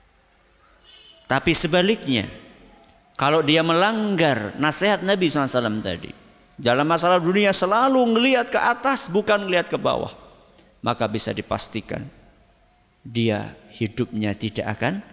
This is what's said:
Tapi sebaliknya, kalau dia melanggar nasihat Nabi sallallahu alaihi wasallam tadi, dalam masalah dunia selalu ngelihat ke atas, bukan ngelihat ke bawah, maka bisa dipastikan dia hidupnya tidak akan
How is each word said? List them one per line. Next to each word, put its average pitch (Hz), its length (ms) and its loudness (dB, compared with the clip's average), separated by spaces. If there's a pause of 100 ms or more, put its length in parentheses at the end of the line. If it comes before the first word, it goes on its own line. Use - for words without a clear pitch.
(1300)
Tapi 143 320 0
sebaliknya, 170 720 0 (880)
kalau 151 240 2
dia 160 240 4
melanggar 165 960 0
nasihat 180 400 0
Nabi 185 240 0
sallallahu 139 240 0
alaihi 127 80 0
wasallam 110 240 0
tadi, 92 300 -8 (480)
dalam 127 260 2
masalah 170 320 4
dunia 190 320 2
selalu 233 640 4
ngelihat 240 400 2
ke 220 80 2
atas, - 480 0
bukan 202 400 0
ngelihat 175 240 -2
ke 151 60 -2
bawah, 127 340 -2 (720)
maka 117 240 -2
bisa 110 240 -2
dipastikan - 720 -6 (960)
dia 113 560 -4 (160)
hidupnya 107 640 -4
tidak - 400 -6
akan 180 240 -4 (120)